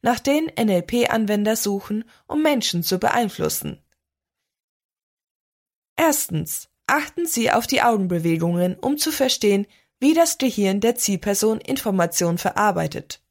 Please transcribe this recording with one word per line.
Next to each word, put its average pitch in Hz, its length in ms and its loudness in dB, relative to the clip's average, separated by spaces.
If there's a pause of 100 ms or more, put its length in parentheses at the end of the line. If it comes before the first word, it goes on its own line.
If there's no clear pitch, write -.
nach 226 160 0
denen 302 300 0
N-L-P-Anwender 214 1040 0
suchen, 208 480 -4 (240)
um 302 160 -2
Menschen 233 400 -2
zu 185 160 -2
beeinflussen. - 800 -2 (2250)
Erstens. - 760 -2 (180)
Achten 302 380 0
Sie 233 260 0
auf 233 140 2
die - 160 0
Augenbewegungen, 175 960 0
um 294 240 -2
zu 320 120 -2
verstehen, 208 540 2 (340)
wie 294 140 4
das 330 240 2
Gehirn 202 440 0
der 240 140 2
Zielperson 208 640 0
Information 175 760 0
verarbeitet. - 920 -2